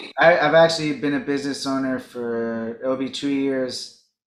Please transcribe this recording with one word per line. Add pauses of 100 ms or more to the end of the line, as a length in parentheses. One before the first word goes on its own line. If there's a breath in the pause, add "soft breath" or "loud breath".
(180)
I,
I've
actually
been
a
business
owner
for,
it'll
be
two
years (220)